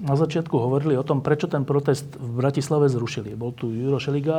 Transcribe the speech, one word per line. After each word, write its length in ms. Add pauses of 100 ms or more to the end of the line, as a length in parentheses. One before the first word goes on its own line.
na 160
začiatku 400
hovorili 400
o 80
tom, 160
prečo 240
ten 240
protest 480
v 240
Bratislave 480
zrušili. 480
Bol 160
tu 160
Juro 320
Šeliga 380